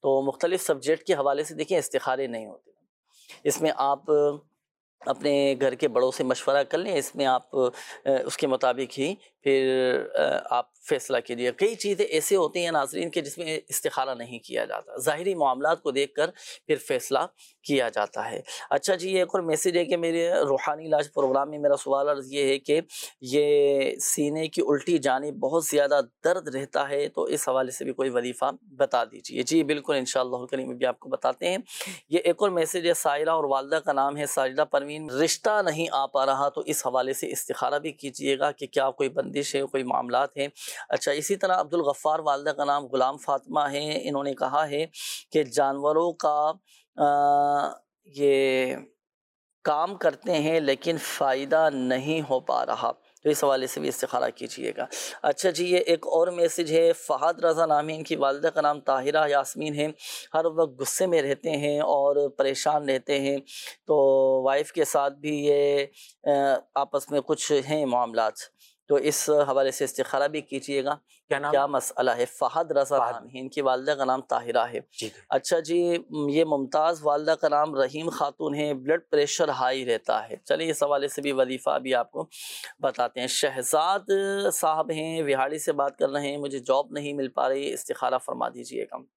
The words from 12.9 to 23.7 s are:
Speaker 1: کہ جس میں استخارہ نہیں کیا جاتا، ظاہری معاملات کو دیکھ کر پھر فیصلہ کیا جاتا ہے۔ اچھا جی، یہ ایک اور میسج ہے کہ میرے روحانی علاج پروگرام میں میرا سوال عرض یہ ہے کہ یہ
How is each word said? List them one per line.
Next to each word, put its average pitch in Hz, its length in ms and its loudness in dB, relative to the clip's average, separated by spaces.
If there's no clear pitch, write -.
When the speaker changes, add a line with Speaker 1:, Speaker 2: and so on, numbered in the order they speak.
Speaker 1:
کہ 170 120 -4
جس 143 160 -10
میں 160 300 -6
استخارہ 135 480 -4
نہیں 117 240 -12
کیا 117 260 -4
جاتا، 107 320 -10
ظاہری 156 380 -2
معاملات 147 480 0
کو 131 80 -2
دیکھ 139 220 -2
کر 151 160 0
پھر 156 80 2
فیصلہ 135 440 -2
کیا 131 260 0
جاتا 107 420 -4
ہے۔ - 100 -8
اچھا 165 260 0
جی، 180 160 -6
یہ 185 80 2
ایک 180 140 2
اور 196 60 2
میسج 170 380 0
ہے 175 80 2
کہ 170 120 0
میرے 170 360 0
روحانی 147 520 0
علاج 151 280 0
پروگرام 135 360 2
میں 151 100 -8
میرا 143 180 4
سوال 139 320 0
عرض 139 240 -4
یہ 143 100 0
ہے 135 160 2
کہ 151 220 2
یہ 143 580 4